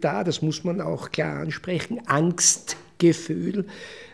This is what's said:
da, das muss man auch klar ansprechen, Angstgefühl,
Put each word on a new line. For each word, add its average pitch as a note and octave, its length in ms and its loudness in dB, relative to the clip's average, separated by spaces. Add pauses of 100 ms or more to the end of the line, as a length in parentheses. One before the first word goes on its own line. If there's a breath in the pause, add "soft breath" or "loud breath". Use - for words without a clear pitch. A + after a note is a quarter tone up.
da, F#3 240 0
das E3+ 180 -2
muss D#3 220 0
man F3+ 160 -2
auch D#3 320 -4
klar D3+ 280 -2
ansprechen, E3+ 680 -4
Angstgefühl, E3+ 1600 2 (480 loud breath)